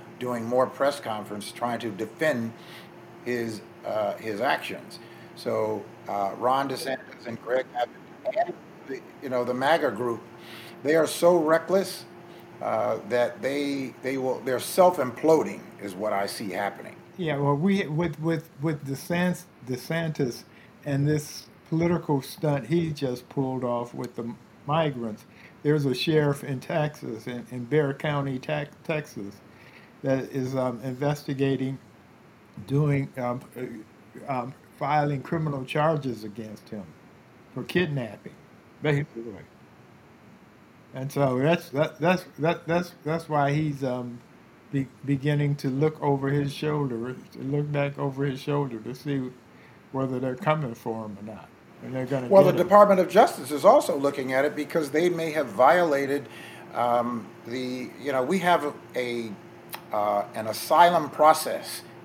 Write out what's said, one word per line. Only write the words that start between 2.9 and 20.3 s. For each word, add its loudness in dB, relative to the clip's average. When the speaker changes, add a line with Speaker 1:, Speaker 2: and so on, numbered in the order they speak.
Speaker 1:
his, -4
uh, -2
his -6
actions. -4
So, -2
uh, -2
Ron 2
DeSantis -8
and -10
Greg -2
Abbott -2
and 0
the, -10
you -8
know, 0
the -2
maga 2
group, -4
they 2
are 4
so 4
reckless, 2
uh, 0
that 0
they, -2
they -2
will, -2
they're -2
self-imploding 4
is -8
what -2
I 0
see -8
happening. -6
Speaker 2:
Yeah, -2
well, 2
we, 2
with, -2
with, -2
with -2
DeSantis, 0
DeSantis -4